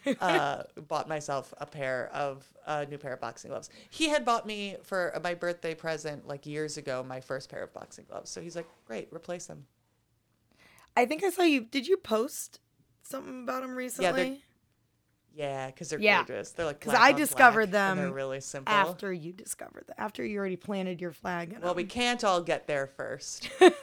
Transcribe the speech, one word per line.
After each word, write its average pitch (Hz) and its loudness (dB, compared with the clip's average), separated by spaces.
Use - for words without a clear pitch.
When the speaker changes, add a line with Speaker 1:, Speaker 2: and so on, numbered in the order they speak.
Speaker 1:
<laughs> 277 0
Speaker 2:
Uh, 165 2
bought 151 -2
myself 147 -4
a 143 -10
pair 131 -6
of, 139 -6
a 147 -4
new 143 -10
pair 143 -8
of 123 -10
boxing - -10
gloves. 127 -10
He 320 0
had 294 2
bought 233 2
me 208 -6
for 180 -2
my 175 -2
birthday 175 -4
present, 156 -6
like, 143 -10
years 147 -6
ago, 135 -4
my 131 -10
first 131 -8
pair - -10
of 87 -10
boxing - -16
gloves. - -12
So 175 -10
he's 170 -12
like, 170 -8
"Great, 220 -8
replace 175 -10
them." 151 -16
Speaker 1:
I 240 4
think 311 -2
I 381 2
saw 359 2
you, 285 6
did 247 -6
you 370 4
post - -2
something 262 -12
about 254 -4
'em 254 -10
Speaker 2:
Yeah, 247 -2
they're 175 2
Speaker 1:
recently? 269 -6
Speaker 2:
Yeah, 139 -6
'cause 139 -12
they're 151 -4
Speaker 1:
Yeah. 202 6
Speaker 2:
gorgeous. - -8
They're, 165 -4
like, 147 -6
Speaker 1:
'Cause 220 -4
Speaker 2:
black 233 8
Speaker 1:
I 262 12
Speaker 2:
on 269 2
Speaker 1:
discovered 233 8
Speaker 2:
black, 196 4
and 185 2
Speaker 1:
them 143 0
Speaker 2:
they're 139 -2
really 135 -4
simple. 139 -6
Speaker 1:
after 190 2
you 175 -6
discovered - -12
them, - -16
after 214 -6
you 214 -4
already 190 -2
planted 185 -4
your 175 -6
flag 175 -6
in 226 -14
Speaker 2:
Well, 175 0
we 180 -2
Speaker 1:
'em. 190 -8
Speaker 2:
can't 240 0
all 185 4
get 165 -2
there 139 0
first. - -8
Speaker 1:
<laughs> - 2